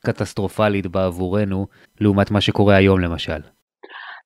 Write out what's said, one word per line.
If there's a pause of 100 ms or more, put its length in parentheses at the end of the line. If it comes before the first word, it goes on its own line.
קטסטרופלית
בעבורנו, (340)
לעומת
מה
שקורה
היום
למשל. (840)